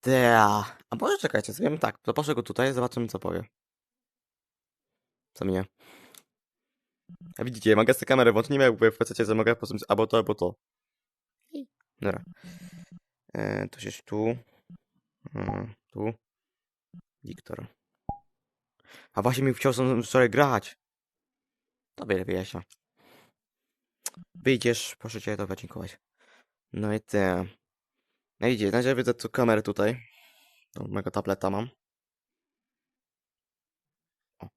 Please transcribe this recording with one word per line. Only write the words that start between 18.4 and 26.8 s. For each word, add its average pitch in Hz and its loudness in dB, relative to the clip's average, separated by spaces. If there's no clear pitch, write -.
A 104 -4
właśnie 127 0
mi 131 2
chciał 131 0
z 120 0
wczoraj 127 4
grać. 123 0
Tobie 104 -4
lepiej, 90 -4
Jasia. 92 -8
Wyjdziesz, 120 -2
proszę 110 -12
cię, 107 -6
to 101 -6
podziękować. - -12
No 104 -2